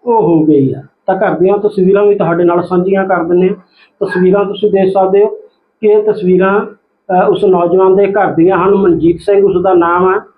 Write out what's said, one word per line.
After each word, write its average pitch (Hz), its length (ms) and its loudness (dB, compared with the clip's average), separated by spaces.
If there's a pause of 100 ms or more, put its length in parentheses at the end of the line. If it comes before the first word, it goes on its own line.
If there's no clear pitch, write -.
ਉਹ 226 180 0
ਹੋ 165 220 0
ਗਈ 139 280 0
ਆ। - 100 -12 (240)
ਤਾਂ 190 100 -2
ਘਰ 185 220 -2
ਦੀਆਂ 190 200 2
ਤਸਵੀਰਾਂ 202 480 0
ਵੀ 202 120 2
ਤੁਹਾਡੇ 170 260 -2
ਨਾਲ 175 180 0
ਸਾਂਝੀਆਂ 185 440 -2
ਕਰ 180 180 -2
ਦਿੰਦੇ 180 240 0
ਹਾਂ। 202 60 -2 (520)
ਤਸਵੀਰਾਂ 190 380 0
ਤੁਸੀਂ 202 260 -4
ਦੇਖ 190 220 0
ਸਕਦੇ 196 320 2
ਹੋ 226 40 -2 (520)
ਕਿ 220 60 -2
ਇਹ 214 260 2
ਤਸਵੀਰਾਂ, 190 540 0
ਅਹ, - 640 -4
ਉਸ 196 160 0
ਨੌਜਵਾਨ 185 520 2
ਦੇ 196 160 0
ਘਰ 196 220 -2
ਦੀਆਂ 175 300 0
ਹਨ। 196 100 2
ਮਨਜੀਤ 170 460 0
ਸਿੰਘ 202 260 0
ਉਸ 180 160 0
ਦਾ 190 120 0
ਨਾਮ 175 400 0
ਹੈ। 208 40 -4 (200)